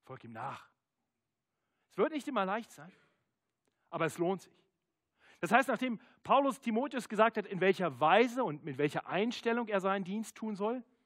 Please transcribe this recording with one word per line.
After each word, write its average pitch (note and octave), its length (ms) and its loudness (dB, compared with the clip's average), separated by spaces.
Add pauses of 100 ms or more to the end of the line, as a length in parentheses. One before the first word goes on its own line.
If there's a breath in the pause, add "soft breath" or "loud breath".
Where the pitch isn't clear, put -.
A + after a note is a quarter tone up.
Folg C3 180 -16
ihm A#2 100 -16
nach. A2+ 360 -10 (1200)
Es - 80 -12
wird D4 140 2
nicht D4 160 -8
immer A3+ 160 -2
leicht G#3 260 -4
sein, D#3+ 220 -20 (960)
aber E3 140 -2
es D#3 140 -2
lohnt F3 240 0
sich. - 220 -20 (760 soft breath)
Das F3 100 -4
heißt, B3 180 4
nachdem A#3+ 300 -2 (240 soft breath)
Paulus C4+ 380 4
Timotheus A#3 480 -4
gesagt A3 280 4
hat, G3+ 100 -4
in F#3 140 -6
welcher F3+ 380 2
Weise A#3 460 4
und D3+ 200 -4
mit C#3 140 -8
welcher D3 280 0
Einstellung A#3 600 -2
er G3+ 120 0
seinen G3 240 0
Dienst G#3 320 -8
tun A3 180 -6
soll A3+ 300 -4 (220)